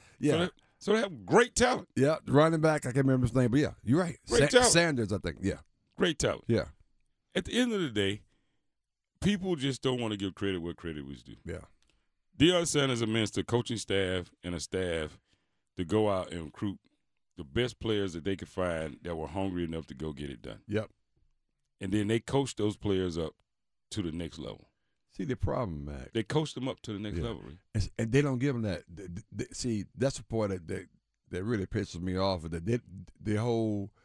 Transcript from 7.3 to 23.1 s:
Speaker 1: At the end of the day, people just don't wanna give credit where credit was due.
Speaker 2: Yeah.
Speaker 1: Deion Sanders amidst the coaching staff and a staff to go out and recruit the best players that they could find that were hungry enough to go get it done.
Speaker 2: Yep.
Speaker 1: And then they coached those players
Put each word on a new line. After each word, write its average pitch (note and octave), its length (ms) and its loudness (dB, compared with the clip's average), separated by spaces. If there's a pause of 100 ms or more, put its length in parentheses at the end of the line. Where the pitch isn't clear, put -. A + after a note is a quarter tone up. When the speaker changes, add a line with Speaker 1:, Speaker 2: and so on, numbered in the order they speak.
Speaker 1:
At F#3 120 -2
the - 80 -6
end A#3+ 200 2
of G3 80 0
the D3 80 -2
day, G#2 320 0 (1000)
people F#3+ 340 2
just C3 260 -2
don't B2+ 200 0
wanna G#2+ 160 -2
give G2 180 -6
credit G2 260 -2
where E2+ 120 -6
credit D2+ 320 -10
was C2 180 -14
due. A1+ 120 -18 (100)
Speaker 2:
Yeah. E2 140 -8 (800)
Speaker 1:
Deion E3+ 300 4
Sanders C3+ 340 2
amidst A2 340 0
the F#2+ 80 0
coaching A#2 340 -2
staff F#2 540 -2 (120)
and F2 120 -6
a D#2+ 40 -6
staff E2 600 -4 (580)
to F2+ 80 -4
go G#2+ 240 2
out F#2 220 -2
and E2+ 140 -8
recruit G2 340 -6 (580)
the E2+ 60 -12
best A2+ 360 -2
players G2+ 340 0
that D#2+ 100 -8
they G2 120 0
could F2+ 120 -8
find D#2+ 560 -2
that E2+ 120 -6
were D#2 120 -6
hungry F2+ 360 -2
enough D#2+ 240 -4
to D#2+ 60 -14
go D#2 200 -6
get C#2+ 160 -8
it A#1+ 120 -14
done. - 260 -12
Speaker 2:
Yep. G#2 220 -2 (920)
Speaker 1:
And F#2+ 120 -6
then G#2 160 2
they A2+ 120 2
coached C3 380 -2
those G#2 200 0
players F#2 400 0